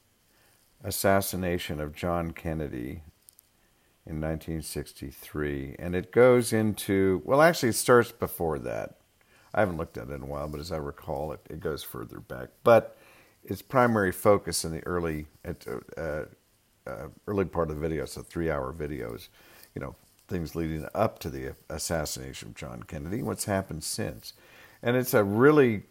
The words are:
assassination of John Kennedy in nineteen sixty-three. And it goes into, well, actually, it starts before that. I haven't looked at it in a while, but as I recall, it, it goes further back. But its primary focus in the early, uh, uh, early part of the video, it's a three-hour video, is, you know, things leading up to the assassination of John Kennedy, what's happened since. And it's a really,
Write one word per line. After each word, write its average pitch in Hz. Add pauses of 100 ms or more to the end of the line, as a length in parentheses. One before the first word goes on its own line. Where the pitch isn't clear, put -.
(800)
assassination 92
of 76
John 85
Kennedy 78 (1040)
in 78
nineteen 80
sixty-three. 71
And 87
it 90
goes 123
into, 98
well, 139
actually, 165
it 110
starts 120
before 80
that. 57 (580)
I -
haven't 95
looked 80
at 58
it 71
in 67
a 67
while, 71
but 73
as 87
I 80
recall, 73
it, -
it 82
goes 80
further -
back. 64 (160)
But 135 (460)
its -
primary 113
focus 101
in 82
the 80
early, 82 (200)
uh, 78 (640)
uh, 64 (180)
early 98
part 82
of 78
the 73
video, 80
it's -
a 76
three-hour 73
video, 73
is, - (480)
you -
know, 67 (320)
things 82
leading 80
up 110
to -
the 65 (140)
assassination 73
of 57
John 62
Kennedy, 85
what's 101
happened 95
since. - (480)
And 120
it's 127
a 113
really, 117